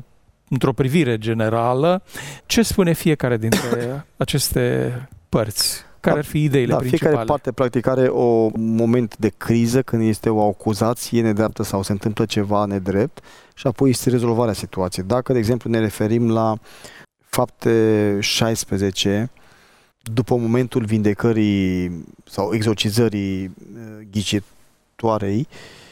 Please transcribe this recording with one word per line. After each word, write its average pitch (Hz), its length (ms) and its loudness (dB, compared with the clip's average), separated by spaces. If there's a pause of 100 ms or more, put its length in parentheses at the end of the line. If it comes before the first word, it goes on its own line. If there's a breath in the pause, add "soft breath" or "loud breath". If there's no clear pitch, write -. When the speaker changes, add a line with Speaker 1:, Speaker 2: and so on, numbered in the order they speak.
(480)
Speaker 1:
într-o 131 240 2
privire 127 460 2
generală, 117 840 0 (440 loud breath)
ce - 160 2
spune 175 300 2
fiecare 139 440 0
dintre 120 680 -2
<coughs> - 120 -20
aceste 127 760 -2 (360)
părți. - 540 -2 (180)
Care - 140 0
Speaker 2:
Da, 151 60 0
Speaker 1:
ar - 60 -8
fi 151 160 0
ideile 131 300 2
Speaker 2:
da, - 40 2
Speaker 1:
principale? 135 340 0
Speaker 2:
fiecare 120 200 2
parte, 139 220 -2
practic, 123 340 0
are 131 200 4
o 117 480 2
moment 113 640 0
de 110 200 0
criză, 117 460 2
când 113 260 -2
este 110 220 0
o 107 180 2
acuzație 110 760 0
nedreaptă 107 400 0
sau 101 200 -2
se 101 100 -4
întâmplă 107 320 -2
ceva 104 400 0
nedrept, 101 560 -2 (340 loud breath)
și - 120 -12
apoi 139 240 2
este 123 200 0
rezolvarea 120 440 0
situației. 92 520 -6
Dacă, 123 260 -2
de 127 60 2
exemplu, 113 320 -2
ne 117 80 0
referim 110 520 0
la 113 240 0 (720 loud breath)
Fapte 110 960 2
șaisprezece, 101 1080 -2 (840 soft breath)
după 123 240 0
momentul 120 480 0
vindecării 104 1040 2 (340)
sau 98 300 -4
exorcizării, 104 880 0
eh, 92 60 -10 (600)
ghicitoarei, 104 1400 -4 (440 loud breath)